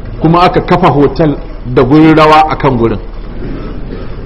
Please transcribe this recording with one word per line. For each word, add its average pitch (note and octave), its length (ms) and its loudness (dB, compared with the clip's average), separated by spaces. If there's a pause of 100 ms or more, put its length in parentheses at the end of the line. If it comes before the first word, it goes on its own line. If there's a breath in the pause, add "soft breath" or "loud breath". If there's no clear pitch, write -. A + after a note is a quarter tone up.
(200)
Kuma E3 220 2
aka F3 180 2
kafa F3 300 2
hotel C#3+ 460 0 (300)
da B2+ 180 2
gurin D#3 320 4
rawa D#3 340 4
a C3 60 -4
kan C3 200 0
gurin. A2 220 0 (1300)